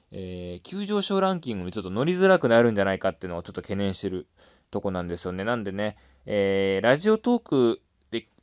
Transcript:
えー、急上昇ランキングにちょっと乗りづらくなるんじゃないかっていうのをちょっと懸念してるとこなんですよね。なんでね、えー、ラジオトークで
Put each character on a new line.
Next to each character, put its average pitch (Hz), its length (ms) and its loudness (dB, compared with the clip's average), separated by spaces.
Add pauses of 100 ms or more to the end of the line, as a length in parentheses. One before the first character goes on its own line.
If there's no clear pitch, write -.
(120)
え 90 480 -12
ー、 - 40 -20
急 202 200 -10
上 202 180 0
昇 196 200 0
ラ 190 100 2
ン 185 80 -4
キ 127 140 -8
ン 98 60 -6
グ 90 60 -6
に 90 60 -6
ち 95 60 -6
ょ 107 40 -6
っ - 40 -8
と 92 40 -8
乗 101 140 -2
り 165 80 0
づ 185 160 2
ら 185 120 6
く 131 100 2
な 117 120 8
る 120 120 4
ん - 20 -2
じ 101 60 2
ゃ - 20 4
な 95 100 2
い 95 60 -4
か 95 100 0
っ 90 60 -6
て - 100 -14
い 90 40 -6
う - 20 -6
の 87 60 -6
を 85 40 -8
ち - 100 -10
ょ - 0 -
っ - 20 -16
と 90 80 -8
懸 98 160 -6
念 98 160 -2
し - 80 -2
て 101 80 -2
る 92 180 -8 (420)
と 101 120 -6
こ 98 100 -4
な 90 100 -4
ん 87 60 -6
で 87 80 -6
す - 100 -10
よ 90 60 -4
ね。 95 140 -6
な 120 100 0
ん 113 80 -6
で 98 80 -6
ね、 104 240 -4 (300)
え 98 560 2
ー、 104 40 0
ラ 131 120 6
ジ 185 120 0
オ 220 80 4
ト 240 200 0
ー 233 40 -2
ク 123 400 2 (300)
で 113 160 -6 (160)